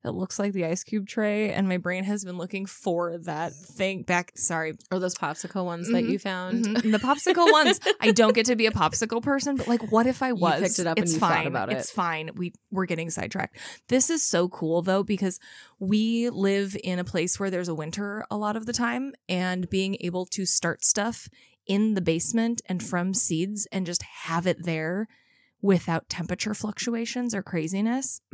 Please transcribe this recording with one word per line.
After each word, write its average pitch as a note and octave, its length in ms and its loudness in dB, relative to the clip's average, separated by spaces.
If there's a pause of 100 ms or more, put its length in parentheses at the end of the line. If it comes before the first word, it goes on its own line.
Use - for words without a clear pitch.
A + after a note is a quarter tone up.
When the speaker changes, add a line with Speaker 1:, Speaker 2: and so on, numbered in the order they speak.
Speaker 1:
"That - 80 -4
looks F#3 260 -4
like G3+ 140 0
the F#3 140 -2
ice E3+ 180 -2
cube G3+ 240 -4
tray." G#3+ 460 0
And F#3+ 160 2
my F3+ 80 0
brain F3+ 260 -2
has G3+ 220 -2
been F3+ 120 -8
looking F#3+ 280 -6
for F3 540 -2
that E3 340 -6
thing F#3+ 500 -4
back. F3 320 0
Sorry. D#3+ 380 -2 (180)
Speaker 2:
Or F#3 80 0
those F3+ 160 -2
popsicle F3+ 480 -4
ones F3 260 -4
that A#3 140 4
Speaker 1:
Mm-hmm. A3+ 80 0
Speaker 2:
you G3+ 80 0
found. G3 460 -2
Speaker 1:
Mm-hmm. G#3 100 0
And A3+ 180 2
the G#3+ 60 4
popsicle E4+ 500 4
ones. E4 300 6 (100)
Speaker 2:
<laughs> - 120 2
Speaker 1:
I A3 100 6
don't A3 240 6
get A3+ 120 2
to B3 100 2
be A3 80 2
a A3 60 4
popsicle A3 520 0
person, C#4 320 0
but, B3 140 -4
like, A#3 240 0
what A3+ 120 6
if B3+ 160 0
I C4 80 0
Speaker 2:
You A#3+ 60 0
Speaker 1:
was? E3 260 4
Speaker 2:
picked F#3+ 180 4
it E3+ 80 2
up E3 100 2
and G3 80 2
Speaker 1:
It's E3 80 2
Speaker 2:
you D#3 80 2
Speaker 1:
fine. E3+ 160 4
Speaker 2:
thought D#3+ 100 0
about B2 240 -2
Speaker 1:
It's - 180 0
Speaker 2:
it. - 40 -8
Speaker 1:
fine. D#3+ 420 -2
We, F3+ 160 -4 (180)
we're F#3 160 0
getting E3 240 -4
sidetracked. - 460 -6 (320)
This C4 220 4
is E4 120 2
so F3+ 280 2
cool, E3 320 0
though, F#3+ 220 2
because F#3+ 360 -2 (400)
we A3 500 2
live G3 540 0
in F3+ 160 -2
a F3 60 -2
place F3+ 340 -2
where G3 100 -2
there's F3+ 200 -2
a E3 60 -2
winter G3+ 540 -6
a G#3 60 -6
lot G#3 220 -2
of A3 80 -8
the A#3 80 -4
time, A#3+ 400 -2 (160)
and F3+ 400 -2
being F#3+ 320 0
able F3+ 240 -4
to F#3+ 200 -4
start - 380 0
stuff - 460 0 (360)
in G#3 280 2
the F#3+ 80 2
basement A3+ 680 2
and F3+ 160 -2
from F3+ 300 0
seeds F#3+ 580 0
and F#3+ 140 -2
just E3+ 180 -2
have E3+ 440 -4
it - 180 0
there E3+ 420 -2 (540)
without F3+ 480 2
temperature F3+ 440 -4
fluctuations A#3 800 -4
or G3 80 -2
craziness. G3+ 760 -2 (140)